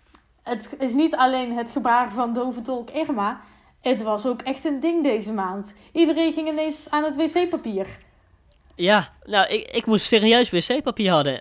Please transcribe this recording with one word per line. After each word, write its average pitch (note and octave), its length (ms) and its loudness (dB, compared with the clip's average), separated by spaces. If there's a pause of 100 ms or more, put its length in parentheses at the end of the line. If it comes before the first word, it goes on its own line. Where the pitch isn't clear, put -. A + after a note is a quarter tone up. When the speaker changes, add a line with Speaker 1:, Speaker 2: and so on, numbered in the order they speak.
(420)
Speaker 1:
Het - 360 -8
is C4 140 -2
niet D#4 240 2
alleen B3+ 400 2
het A#3 140 -4
gebaar A#3+ 420 0
van A#3 200 -2
doventolk B3 580 -6
Irma. C4 500 -4 (400)
Het A#3 220 0
was G#3+ 240 -2
ook B3 160 -2
echt C4 220 -6
een C#4+ 160 -2
ding E4 220 0
deze A3 300 0
maand. G3 420 -6 (180)
Iedereen D#4+ 400 2
ging D#4+ 160 -4
ineens D#4 420 -4
aan D4+ 140 0
het D4+ 120 -4
wc-papier. D#4 720 -2 (880)
Speaker 2:
Ja, F#3 340 2 (160)
nou, G3 240 2
ik, - 220 -2
ik - 160 -2
moest A3 200 2
serieus A3+ 440 6
wc-papier A3 640 0
hadden, C#3 280 2